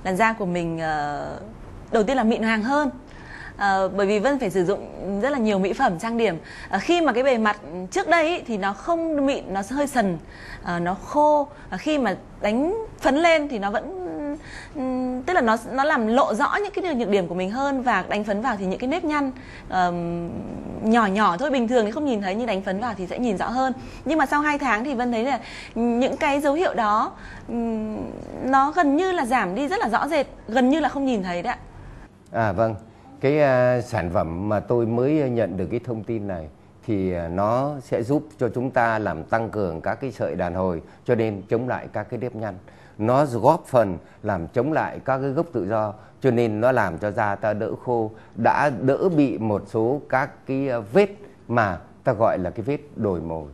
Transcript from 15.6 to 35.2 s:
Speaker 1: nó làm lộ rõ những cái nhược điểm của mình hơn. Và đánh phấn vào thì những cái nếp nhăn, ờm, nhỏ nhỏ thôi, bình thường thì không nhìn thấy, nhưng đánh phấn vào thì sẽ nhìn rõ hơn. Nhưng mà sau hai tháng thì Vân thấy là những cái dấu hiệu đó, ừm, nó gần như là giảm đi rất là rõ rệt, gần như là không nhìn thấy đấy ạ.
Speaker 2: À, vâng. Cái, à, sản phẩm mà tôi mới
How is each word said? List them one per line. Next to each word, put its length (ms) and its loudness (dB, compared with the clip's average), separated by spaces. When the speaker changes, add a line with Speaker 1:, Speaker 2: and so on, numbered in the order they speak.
Speaker 1:
nó 120 0
làm 240 2
lộ 260 4
rõ 300 0
những 100 -6
cái 220 -2
nhược 140 0
điểm 180 2
của 80 -6
mình 160 -2
hơn. 300 -2
Và 280 0
đánh 140 -2
phấn 180 -2
vào 160 0
thì 80 -4
những 140 -2
cái 80 -4
nếp 160 -2
nhăn, 280 0
ờm, 600 0
nhỏ 240 4
nhỏ 320 2
thôi, 140 0
bình 160 2
thường 180 4
thì 60 -2
không 140 -2
nhìn 160 0
thấy, 140 -2
nhưng 120 -2
đánh 140 -2
phấn 180 -4
vào 180 -4
thì 100 -6
sẽ 120 -8
nhìn 180 0
rõ 120 -2
hơn. 240 0
Nhưng 120 2
mà 80 4
sau 160 0
hai 160 2
tháng 260 0
thì 100 -2
Vân 180 0
thấy 120 0
là 160 0
những 420 2
cái 240 2
dấu 120 2
hiệu 200 2
đó, 380 2
ừm, 500 -4
nó 280 4
gần 260 4
như 140 2
là 140 0
giảm 300 0
đi 120 -2
rất 120 -2
là 100 0
rõ 180 0
rệt, 200 0
gần 220 4
như 100 4
là 100 2
không 160 -4
nhìn 180 0
thấy 180 -4
đấy 120 -4
ạ. 60 -10
Speaker 2:
À, 200 2
vâng. 240 2
Cái, 160 4
à, 420 4
sản 320 -2
phẩm 360 0
mà 100 2
tôi 260 2
mới 440 2